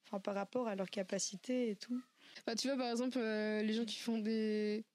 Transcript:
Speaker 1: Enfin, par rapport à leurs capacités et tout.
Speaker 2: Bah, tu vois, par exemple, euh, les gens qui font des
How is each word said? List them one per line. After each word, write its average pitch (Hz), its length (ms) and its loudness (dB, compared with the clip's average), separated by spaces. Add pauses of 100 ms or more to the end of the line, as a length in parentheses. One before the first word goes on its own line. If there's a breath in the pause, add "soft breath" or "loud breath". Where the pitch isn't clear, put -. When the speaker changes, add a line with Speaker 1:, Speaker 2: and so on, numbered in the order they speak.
Speaker 1:
Enfin, 202 120 -2
par 202 140 -2
rapport 202 340 0
à 202 80 0
leurs 190 140 -2
capacités 208 800 0
et 202 60 0
tout. 247 260 -4 (460 loud breath)
Speaker 2:
Bah, 233 80 0
tu 240 120 0
vois, 277 100 2
par 247 120 0
exemple, 247 300 0
euh, 214 420 2
les 220 120 2
gens 233 120 2
qui 214 140 -6
font 226 180 0
des 214 640 2 (120)